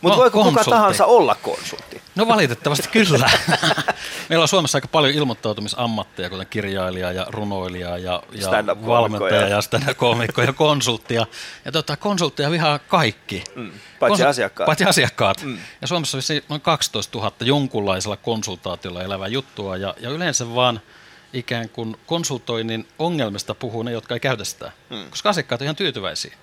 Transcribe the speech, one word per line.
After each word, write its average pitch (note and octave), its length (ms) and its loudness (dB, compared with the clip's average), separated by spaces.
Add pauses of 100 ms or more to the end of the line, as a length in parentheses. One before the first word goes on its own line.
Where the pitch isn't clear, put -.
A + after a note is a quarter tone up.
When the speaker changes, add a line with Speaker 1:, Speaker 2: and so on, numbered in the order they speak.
Speaker 1:
Mä E3 60 4
Speaker 2:
Mut F#3+ 40 6
Speaker 1:
oon G#3 80 6
Speaker 2:
voiko B3 180 6
kuka G#3+ 60 6
Speaker 1:
konsultti. F#3+ 260 6
Speaker 2:
tahansa G#3 360 6
olla F3 360 8
konsultti? - 600 -8 (120)
Speaker 1:
No, G#3+ 140 2
valitettavasti D3 600 2
kyllä. D3+ 420 4 (480)
Speaker 2:
<laughs> - 500 -6
Speaker 1:
Meillä E3 140 4
on D3+ 60 2
Suomessa D#3 300 2
aika C3 100 -6
paljon C#3+ 260 2
ilmoittautumisammatteja, G#2+ 1160 -4
kuten F#2 200 -8
kirjailija F#2 640 -4
ja F#2 160 -6
runoilija F2+ 720 -6
ja, F2+ 240 -4 (100)
ja G#2 140 -10
Speaker 2:
Stand-up-koomikko G#2 400 0
Speaker 1:
valmentaja G#2 540 4
Speaker 2:
ja G2 80 4
Speaker 1:
ja G2+ 140 2
stand-up-koomikko A#2+ 800 0
ja C3+ 100 2
konsulttia. B2 760 0 (380)
Ja C3+ 80 -10
tota, D3+ 240 -4
konsultteja E3+ 540 -2
vihaa D#3 280 0
kaikki. A2+ 680 -2 (100)
Speaker 2:
Mm. A2 160 -14 (300)
Paitsi F3 220 4
Speaker 1:
Konsul-, C3+ 80 6
Speaker 2:
asiakkaat. B2 360 -2
Speaker 1:
paitsi D#3 180 2
asiakkaat. B2 580 2
Speaker 2:
Mm. C3 160 -8 (220)
Speaker 1:
Ja C3 60 -8
Suomessa D#3 300 -2
on - 20 -4
vissiin D3 300 -4
noin D3+ 120 -6
kaksitoistatuhatta A2 840 -2
jonkunlaisella G#2 720 0
konsultaatiolla F#2 840 -6
elävää F#2+ 260 -6
juttua. G#2+ 480 -6
Ja, F#2+ 240 -6
ja A#2+ 100 -10
yleensä C#3+ 440 -4
vaan B2 260 2 (520)
ikään A#2 360 -6
kuin A2 280 -10 (100)
konsultoinnin A2+ 840 -4 (100)
ongelmista B2+ 560 -4
puhuu A2+ 280 -8
ne, A#2+ 100 -6
jotka A#2 220 -8
ei A#2 60 -6
käytä A#2 240 -2
sitä. - 280 -12 (180)
Speaker 2:
Mm. G#2+ 200 -12
Speaker 1:
Koska - 200 -2
asiakkaat D#3 300 -2
on C3+ 40 -6
ihan D3+ 120 -4
tyytyväisiä. G#2 680 -6